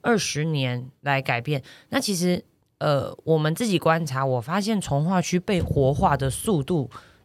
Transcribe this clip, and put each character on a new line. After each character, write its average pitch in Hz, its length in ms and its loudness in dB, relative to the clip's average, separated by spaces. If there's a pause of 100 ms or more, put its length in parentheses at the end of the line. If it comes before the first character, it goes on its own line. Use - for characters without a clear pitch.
二 226 160 2
十 - 260 -2
年 131 460 -2 (140)
来 139 180 0
改 127 180 -2
变， 139 240 -4 (240)
那 - 100 -2
其 233 160 0
实， 180 300 0 (360)
呃， 147 440 0
我 160 140 2
们 156 180 0
自 240 100 -2
己 190 140 2
观 165 260 2
察， 131 200 -2
我 127 160 0
发 160 180 -2
现 208 220 0
从 143 240 0
化 180 160 2
区 180 180 0
被 180 220 0
活 143 320 2
化 147 240 2
的 135 120 0
速 175 320 0
度 151 280 -2 (360)